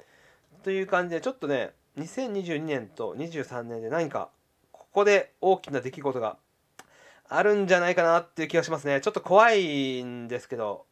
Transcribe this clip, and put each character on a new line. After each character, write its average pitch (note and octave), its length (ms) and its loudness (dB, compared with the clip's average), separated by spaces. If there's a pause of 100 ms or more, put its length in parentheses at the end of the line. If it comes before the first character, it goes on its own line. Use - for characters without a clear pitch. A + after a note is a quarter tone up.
(640)
と G3 80 -6
い F#3+ 120 -2
う F#3 40 -6
感 F3+ 220 0
じ E3+ 60 -4
で、 D#3+ 60 -4
ち G#3 80 -6
ょ - 20 0
っ C4 80 -12
と D3+ 100 -6
ね、 B2+ 240 -2 (240)
二 D3+ 100 -8
千 B3 260 -8
二 G3 120 -4
十 E3 140 -6
二 D#3+ 80 -6
年 B2+ 220 -4
と G2 280 -8
二 D3+ 140 -8
十 D#3+ 120 -8
三 A#2+ 260 -10
年 A#2 140 -10
で A2 60 -8
何 D#3+ 220 -2
か、 G2+ 180 -6 (420)
こ - 220 -20
こ G3+ 120 4
で G3+ 360 4
大 F#3 180 4
き - 120 -18
な C#3 100 -2
出 C3 100 -8
来 D3+ 100 -14
事 C3 200 -2
が A2 160 -4 (920)
あ D#3 140 2
る G#3 120 6
ん G3+ 120 2
じ F3+ 80 6
ゃ F3+ 60 4
な F3 100 2
い F3+ 40 0
か F3 80 4
な E3+ 180 6
っ E3+ 80 -10
て - 140 -8
い - 20 -2
う D3+ 40 -6
気 E3 100 -2
が D#3 40 4
し - 80 -8
ま D#3+ 80 -2
す C#3 80 -10
ね。 C#3 140 2
ち E3+ 80 -2
ょ - 20 2
っ - 40 -8
と - 60 -2
怖 G#3+ 320 6
い C#3 500 0
ん A#2+ 260 -10
で B2 100 -6
す - 100 -14
け B2+ 80 -8
ど、 G#2+ 360 -6